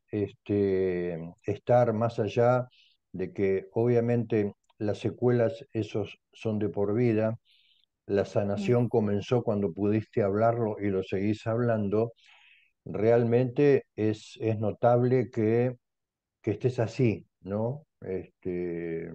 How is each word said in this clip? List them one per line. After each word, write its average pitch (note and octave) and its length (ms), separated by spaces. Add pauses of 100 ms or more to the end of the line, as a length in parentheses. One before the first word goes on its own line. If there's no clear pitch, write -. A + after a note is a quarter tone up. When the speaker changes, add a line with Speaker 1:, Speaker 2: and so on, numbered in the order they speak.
(100)
Speaker 1:
este, F#2+ 1080 (260)
estar A#2+ 500
más A2+ 260
allá A#2+ 480 (440)
de F2+ 220
que F#2+ 380
obviamente A#2 840 (280)
las G#2 180
secuelas, A#2+ 720
esos G#2+ 480 (120)
son G#2+ 260
de G#2 120
por G2+ 240
vida. A2+ 440 (680)
La G2+ 180 (340)
Speaker 2:
Mm. A#2+ 160
Speaker 1:
sanación A#2+ 140
comenzó G#2+ 560
cuando G2+ 280
pudiste G#2 500
hablarlo G#2+ 580
y G2+ 100
lo F#2+ 140
seguís G#2 420
hablando. A2+ 640 (720)
Realmente A#2+ 1040 (100)
es, G#2+ 440
es A2 180
notable A#2+ 720
que, A#2+ 460 (640)
que A2+ 100
estés A#2+ 280
así, A2 460 (160)
¿no? A2 440 (160)
Este, E2+ 1120